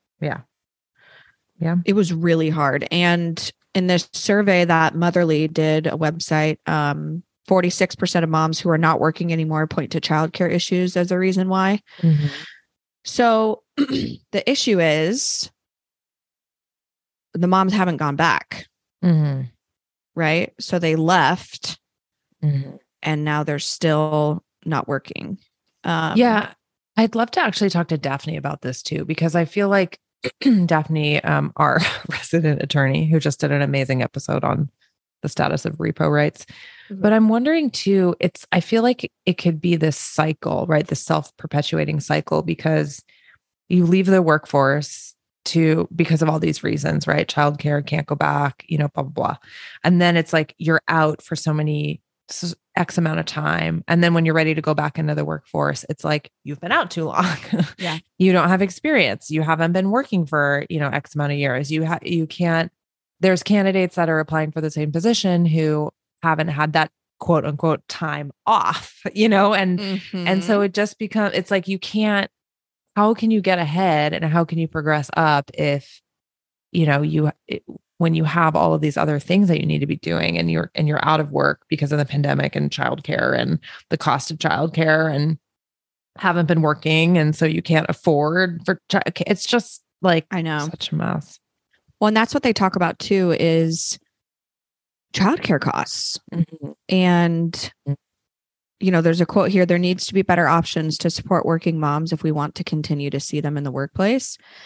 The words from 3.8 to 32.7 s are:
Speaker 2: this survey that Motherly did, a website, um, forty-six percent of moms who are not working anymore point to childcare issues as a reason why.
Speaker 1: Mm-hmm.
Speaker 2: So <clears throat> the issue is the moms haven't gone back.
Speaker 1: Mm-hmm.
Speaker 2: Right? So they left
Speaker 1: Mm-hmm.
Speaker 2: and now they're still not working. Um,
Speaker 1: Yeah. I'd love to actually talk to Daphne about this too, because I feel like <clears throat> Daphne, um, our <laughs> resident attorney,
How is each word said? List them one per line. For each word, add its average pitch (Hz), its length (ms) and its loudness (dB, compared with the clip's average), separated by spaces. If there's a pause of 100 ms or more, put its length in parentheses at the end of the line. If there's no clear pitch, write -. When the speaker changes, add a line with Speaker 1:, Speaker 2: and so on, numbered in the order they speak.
Speaker 2:
this 180 260 0
survey 202 520 2
that 165 300 4
Motherly 170 520 2
did, 156 400 0
a - 40 -2
website, 156 680 -2 (100)
um, 156 560 -2 (240)
forty-six 180 480 2
percent 175 280 0
of 160 60 -2
moms 160 300 0
who 175 100 -2
are 160 80 4
not 160 220 4
working 160 340 0
anymore 156 340 -2
point - 240 -6
to 165 100 -2
childcare 160 500 0
issues 180 460 -2
as 180 140 0
a 180 80 0
reason 185 300 0
why. 190 300 2 (200)
Speaker 1:
Mm-hmm. 147 280 4 (760)
Speaker 2:
So 220 680 0
<clears throat> - 80 -14
the - 680 -4
issue 240 340 2
is 165 720 0 (1800)
the 170 140 0
moms 190 260 4
haven't 180 240 0
gone 143 180 -2
back. 147 520 0 (360)
Speaker 1:
Mm-hmm. 151 400 2 (720)
Speaker 2:
Right? 165 440 0
So - 200 -4
they 160 160 0
left 160 840 0 (640)
Speaker 1:
Mm-hmm. 139 320 -2 (260)
Speaker 2:
and 151 220 -2
now 151 220 0
they're 147 120 -4
still 151 840 0 (220)
not 156 200 -2
working. - 520 -8 (480)
Um, 165 320 -2
Speaker 1:
Yeah. 220 340 2 (460)
I'd 220 180 2
love 233 160 -2
to - 100 -2
actually 208 280 0
talk 170 180 0
to 156 100 -2
Daphne 139 380 -6
about 147 260 -8
this 131 220 -8
too, - 220 -6
because 156 280 -2
I 170 120 2
feel 202 240 0
like 196 280 2 (340)
<clears throat> 214 340 4
Daphne, 151 580 0
um, 147 320 0
our 147 240 2 (160)
<laughs> - 140 -16
resident 156 520 0
attorney, 139 480 2